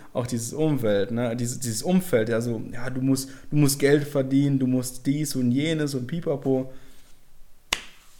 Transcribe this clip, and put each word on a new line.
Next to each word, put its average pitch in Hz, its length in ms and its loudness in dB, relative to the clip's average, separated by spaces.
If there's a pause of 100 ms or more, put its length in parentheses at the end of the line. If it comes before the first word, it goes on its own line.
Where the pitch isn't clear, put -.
(140)
auch 123 140 -2
dieses 117 260 -6
Umfeld, 123 580 2
ne, 117 240 -2
dieses, 117 240 -4
dieses 113 240 -4
Umfeld, 160 460 2
ja, 117 100 0
so, 117 220 -2 (100)
"Ja, 123 180 -4
du 127 120 -4
musst, 135 280 2 (220)
du 147 60 2
musst 143 220 6
Geld 143 280 6
verdienen, 139 520 2
du 127 80 2
musst 127 380 -2
dies 139 300 0
und 123 160 2
jenes 147 440 0
und 123 120 -4
pipapo." 139 640 -2 (1500)